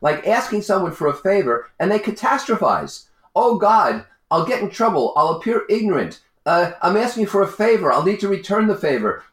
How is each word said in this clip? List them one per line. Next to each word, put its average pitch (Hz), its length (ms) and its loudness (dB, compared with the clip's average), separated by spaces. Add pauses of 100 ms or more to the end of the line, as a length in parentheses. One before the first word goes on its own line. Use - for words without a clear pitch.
like 151 260 0
asking 208 360 0
someone 185 300 -2
for 156 140 -2
a 143 80 0
favor, 156 640 0
and 185 120 0
they 214 80 2
catastrophize. 214 1080 -2 (280)
"Oh, 226 240 2
God, 214 460 2 (260)
I'll 165 140 0
get - 160 -2
in 196 100 -4
trouble. 185 460 0
I'll 156 140 2
appear 226 400 -2
ignorant. 208 500 -2 (240)
Uh, 170 280 2 (100)
I'm 185 140 2
asking 233 300 -2
for 196 160 2
a 190 60 0
favor. 208 440 2
I'll 147 120 2
need 202 160 0
to 202 80 -2
return 202 380 0
the 208 100 2
favor. 113 460 -2 (100)